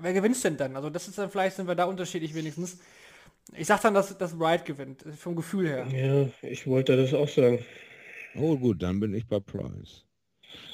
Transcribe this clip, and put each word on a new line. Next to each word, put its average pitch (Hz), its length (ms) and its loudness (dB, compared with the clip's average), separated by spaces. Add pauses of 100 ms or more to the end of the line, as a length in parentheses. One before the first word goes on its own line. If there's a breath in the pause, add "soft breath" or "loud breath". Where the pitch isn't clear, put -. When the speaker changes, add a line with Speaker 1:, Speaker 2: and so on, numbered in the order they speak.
Speaker 1:
wer 180 100 -2
gewinnt's 208 300 2
denn 160 160 0
dann? 135 180 -4
Also 147 140 -6
das 170 180 -8
ist 190 80 -14
dann, 196 140 -4
vielleicht 190 260 0
sind 190 120 -4
wir 180 60 -2
da 180 100 2
unterschiedlich 175 500 -4
wenigstens. 160 440 -6 (800 loud breath)
Ich 156 120 -4
sag 208 120 4
dann, 214 140 4
dass, 196 240 2
dass 165 220 -4
Wright 170 240 2
gewinnt, 139 420 -12
äh, 156 60 -14
vom 170 240 -8
Gefühl 165 320 -2
her. 127 180 -4
Speaker 2:
Ja, 135 420 2 (140)
ich - 240 -10
wollte 131 300 4
das 131 180 4
auch 147 140 2
sagen. 120 320 4 (760 loud breath)
Speaker 3:
Oh 147 240 2
gut, 110 240 2
dann 90 160 0
bin 104 160 -2
ich 110 140 -4
bei 104 100 0
Price. - 640 -10 (720 loud breath)